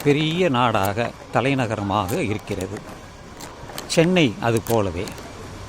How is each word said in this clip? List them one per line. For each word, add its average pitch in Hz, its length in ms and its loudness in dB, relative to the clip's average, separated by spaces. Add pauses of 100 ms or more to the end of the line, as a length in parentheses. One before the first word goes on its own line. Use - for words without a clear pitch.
பெரிய 156 460 2
நாடாக, 113 600 2 (200)
தலைநகரமாக 110 920 0
இருக்கிறது. 98 560 -4 (1120)
சென்னை 170 380 6 (140)
அது 117 240 2
போலவே, 98 420 2 (600)